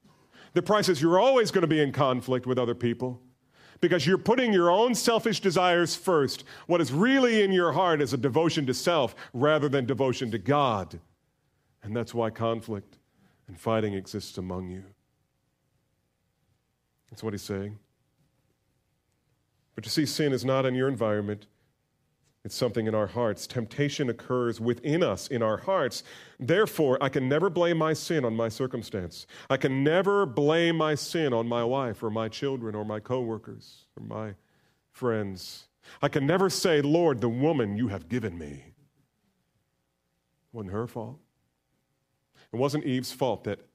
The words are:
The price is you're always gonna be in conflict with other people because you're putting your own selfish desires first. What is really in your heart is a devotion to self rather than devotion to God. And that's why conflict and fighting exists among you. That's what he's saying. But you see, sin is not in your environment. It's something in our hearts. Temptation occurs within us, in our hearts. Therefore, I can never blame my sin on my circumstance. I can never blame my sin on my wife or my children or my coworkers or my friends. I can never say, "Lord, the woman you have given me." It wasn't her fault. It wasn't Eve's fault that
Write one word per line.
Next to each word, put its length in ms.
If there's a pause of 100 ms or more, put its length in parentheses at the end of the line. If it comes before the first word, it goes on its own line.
(540)
The 100
price 260
is 100
you're 200
always 320
gonna 160
be 120
in 120
conflict 560
with 100
other 160
people 480 (600)
because 260
you're 100
putting 340
your 200
own 240
selfish 460
desires 540
first. 480 (220)
What 160
is 100
really 520
in 80
your 200
heart 300
is 120
a 40
devotion 480
to 80
self 420 (160)
rather 380
than 160
devotion 460
to 80
God. 600 (840)
And 120
that's 200
why 160
conflict 640 (500)
and 120
fighting 340
exists 460
among 320
you. 140 (2250)
That's 100
what 120
he's 100
saying. 340 (2000)
But 100
you 60
see, 160
sin 260
is 100
not 220
in 80
your 140
environment. 580 (1000)
It's 100
something 320
in 80
our 120
hearts. 380
Temptation 640
occurs 520
within 420
us, 240
in 160
our 140
hearts. 460 (360)
Therefore, 640
I 80
can 180
never 220
blame 280
my 140
sin 320
on 100
my 140
circumstance. 800 (220)
I 80
can 260
never 420
blame 520
my 180
sin 380
on 140
my 180
wife 360
or 80
my 200
children 460
or 100
my 160
coworkers 840 (100)
or 60
my 320 (540)
friends. 800 (340)
I 60
can 180
never 240
say, 320
"Lord, 380
the 80
woman 480
you 140
have 180
given 300
me." 360 (1700)
It 80
wasn't 180
her 160
fault. 320 (1300)
It 20
wasn't 300
Eve's 260
fault 320
that 320